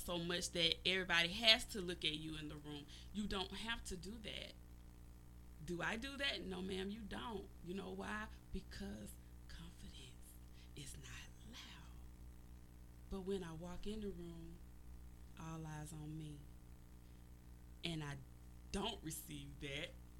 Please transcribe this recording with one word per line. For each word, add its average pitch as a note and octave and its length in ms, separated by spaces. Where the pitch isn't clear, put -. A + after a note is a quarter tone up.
so F3 140
much F3 340
that E3 220
everybody F3+ 420
has A3 360
to - 160
look F3 240
at D#3 100
you D#3 260
in D3+ 100
the D#3 60
room. D3 280
You G#3 120
don't F#3+ 260
have A3+ 340
to F#3+ 100
do F3+ 160
that. - 280
Do E3 180
I E3+ 140
do B3 120
that? C#4 280
No, F#3 140
ma'am, F#3+ 300
you A3 180
don't. G#3+ 360
You E3+ 100
know F#3+ 220
why? G#3 280
Because G3+ 600
confidence - 840
is - 260
not - 480
loud. - 480
But F#3+ 160
when F#3+ 160
I E3 160
walk F3 280
in G#3+ 140
the G#3 80
room, E3+ 480
all D#3+ 200
eyes D3+ 140
on D3+ 240
me. D3+ 200
And E3 180
I C#3+ 120
don't G3+ 300
receive D3 460
that. C#3+ 320